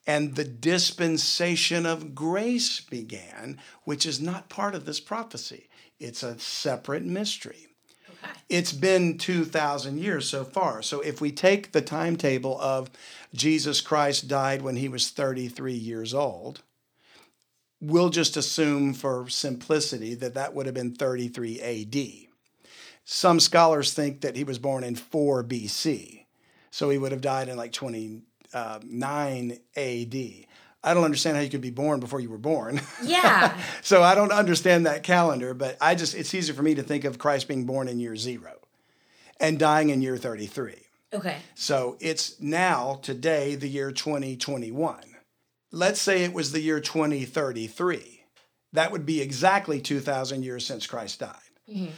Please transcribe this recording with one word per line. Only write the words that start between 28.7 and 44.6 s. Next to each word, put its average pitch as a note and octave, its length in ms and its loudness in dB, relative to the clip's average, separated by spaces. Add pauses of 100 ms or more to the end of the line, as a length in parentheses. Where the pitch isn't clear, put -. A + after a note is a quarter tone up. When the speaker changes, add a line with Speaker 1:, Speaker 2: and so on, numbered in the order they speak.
Speaker 1:
nine B2+ 760 -4 (180)
A B2 300 -4
D. A#2 400 -8 (380)
I E3 100 4
don't F3 100 6
understand D3+ 320 2
how C#3+ 80 2
you C#3 60 -2
could C#3+ 120 -4
be B2+ 100 -6
born C#3+ 280 0
before B2 220 -6
you A#2 80 -6
were A2 80 -10
born. C3+ 420 -2 (120)
<laughs> - 120 -10
Speaker 2:
Yeah. A#3+ 540 6 (240)
Speaker 1:
So F#3+ 220 8
I F#3 120 10
don't G3+ 160 6
understand F3+ 540 6
that D3+ 180 0
calendar, D3+ 500 4
but B2+ 280 -4
I D#3+ 140 6
just, E3 200 -4
it's - 180 -6
easier E3 220 -2
for C3+ 80 -4
me D#3 120 4
to C#3 80 -2
think C#3+ 200 -2
of C3 140 -2
Christ C#3+ 320 0
being C3 160 -2
born C3 240 -2
in B2 100 -4
year A#2 160 -4
zero A#2 440 -8 (800)
and D#3+ 200 2
dying D#3 300 6
in C3+ 120 2
year C3 160 0
thirty-three. A2+ 640 -8 (280)
Speaker 2:
Okay. F3+ 260 -4 (180)
Speaker 1:
So C3 440 0
it's D#3+ 400 -4
now, D3 640 0
today, C#3+ 540 0
the C3+ 120 -6
year C#3 240 -4
twenty C3+ 460 -4
twenty-one. C3 800 -4 (560)